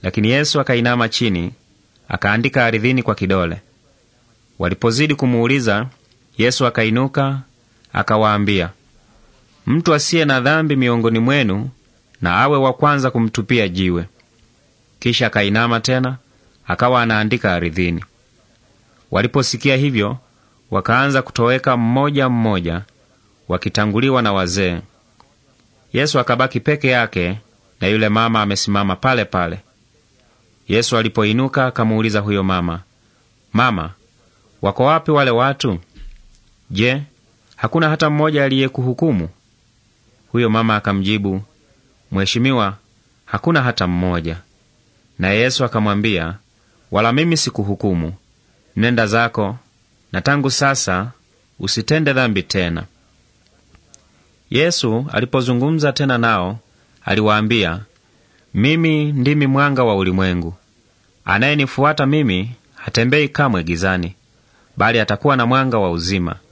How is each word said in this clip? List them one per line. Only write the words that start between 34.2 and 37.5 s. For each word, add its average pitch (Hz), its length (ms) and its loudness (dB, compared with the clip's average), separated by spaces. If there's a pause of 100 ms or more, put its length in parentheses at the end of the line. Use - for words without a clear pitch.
wako 98 220 0
wapi 160 280 2
wale 143 200 2
watu? 120 480 0 (880)
Je, 123 320 0 (540)